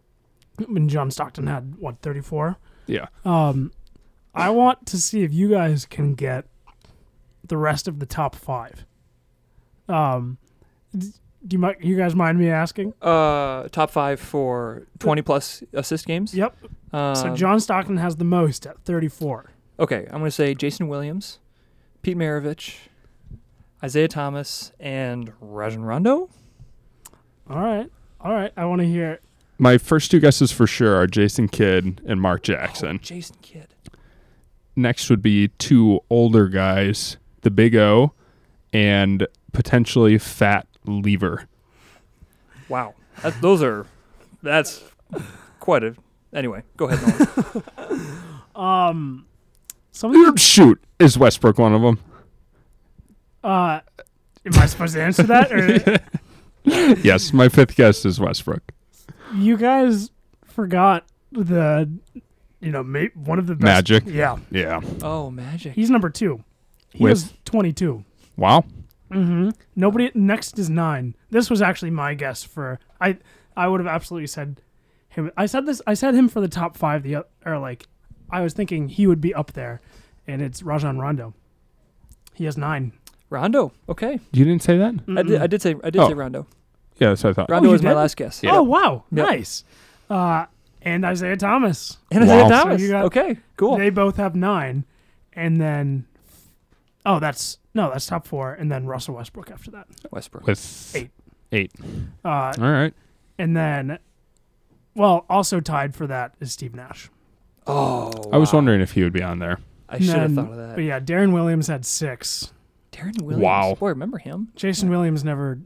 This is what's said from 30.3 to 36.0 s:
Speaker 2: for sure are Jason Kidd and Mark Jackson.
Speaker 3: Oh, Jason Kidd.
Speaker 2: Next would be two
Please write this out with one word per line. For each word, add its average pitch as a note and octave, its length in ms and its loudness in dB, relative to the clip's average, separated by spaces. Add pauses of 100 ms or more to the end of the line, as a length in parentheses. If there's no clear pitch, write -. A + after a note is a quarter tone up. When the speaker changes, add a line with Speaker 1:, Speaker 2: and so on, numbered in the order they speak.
Speaker 2:
for A#2 140 2
sure G#2+ 300 2
are F2+ 100 4
Jason G#2 420 0
Kidd F#2 580 0
and G2 140 -2
Mark F2+ 220 0
Jackson. F2 540 -6
Speaker 3:
Oh, - 80 -12
Jason F3 380 -16
Kidd. - 260 -20 (1080)
Speaker 2:
Next A#2+ 360 -2
would G#2 120 2
be G2+ 260 4 (100)
two A2 420 4 (100)